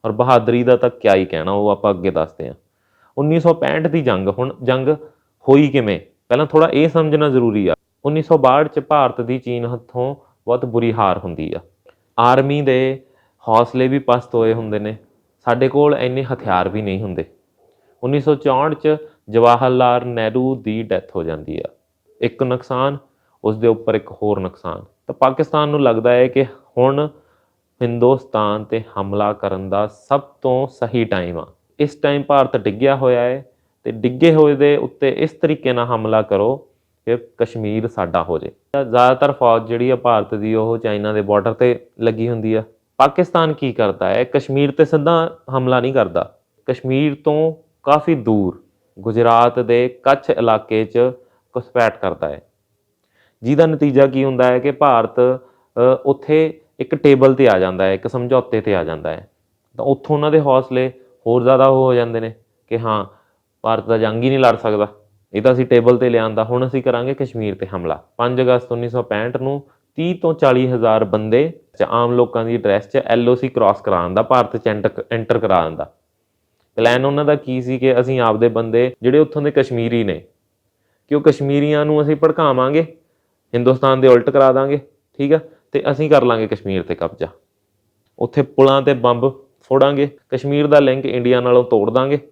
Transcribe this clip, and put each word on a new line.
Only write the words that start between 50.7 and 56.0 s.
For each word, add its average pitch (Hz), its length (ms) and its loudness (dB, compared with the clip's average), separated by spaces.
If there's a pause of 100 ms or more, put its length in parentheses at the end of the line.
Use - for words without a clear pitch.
'ਚ 110 120 -6 (580)
ਘੁਸਪੈਠ 120 440 -2
ਕਰਦਾ 85 300 -6
ਹੈ, 71 120 -12 (1040)
ਜਿਹਦਾ 147 220 4
ਨਤੀਜਾ 143 420 2
ਕੀ 135 160 -2
ਹੁੰਦਾ 127 240 0
ਹੈ 127 120 2
ਕਿ 139 120 -2
ਭਾਰਤ, 123 480 0
ਅ, 127 840 0